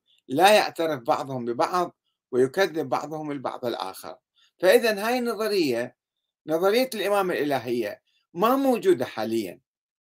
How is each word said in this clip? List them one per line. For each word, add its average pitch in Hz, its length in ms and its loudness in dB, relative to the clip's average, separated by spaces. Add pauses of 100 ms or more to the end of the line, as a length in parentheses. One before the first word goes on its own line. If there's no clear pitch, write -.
(280)
لا 185 280 6
يعترف 160 440 0
بعضهم 131 440 -4
ببعض 170 520 -2 (340)
ويكذب 151 580 0
بعضهم 151 420 -6
البعض 127 340 -8
الآخر. 95 520 -8 (420)
فإذا 214 480 4
هاي 247 120 0
النظرية، 196 800 -2 (500)
نظرية 202 480 2
الإمامة 196 400 0
الإلهية، 123 680 -2 (320)
ما 220 220 2
موجودة 196 480 2
حاليًا، 110 560 -4 (440)